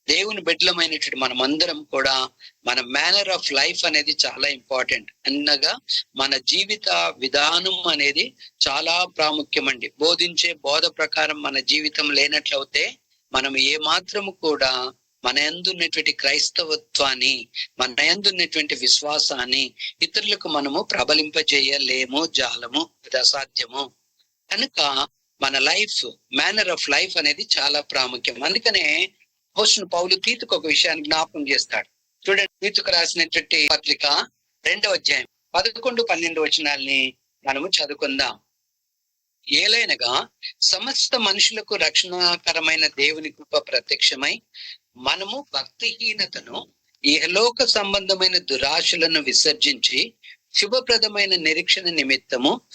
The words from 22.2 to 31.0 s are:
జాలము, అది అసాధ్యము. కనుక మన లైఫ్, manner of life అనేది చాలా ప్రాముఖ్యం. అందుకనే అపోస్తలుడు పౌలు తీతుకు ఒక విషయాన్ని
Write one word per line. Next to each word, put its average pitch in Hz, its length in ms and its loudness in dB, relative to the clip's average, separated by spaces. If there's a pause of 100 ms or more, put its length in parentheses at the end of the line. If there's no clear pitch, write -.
జాలము, 127 640 -2 (140)
అది 131 140 -2
అసాధ్యము. 135 720 -2 (580)
కనుక 151 580 -2 (340)
మన 135 160 0
లైఫ్, 175 460 0 (320)
manner 185 320 2
of 147 280 0
life 175 220 0
అనేది 147 300 -2 (100)
చాలా 143 220 0
ప్రాముఖ్యం. 123 600 -4
అందుకనే 185 680 0 (460)
అపోస్తలుడు 208 340 2
పౌలు 180 240 0
తీతుకు 226 420 -2
ఒక 156 100 -4
విషయాన్ని 156 380 2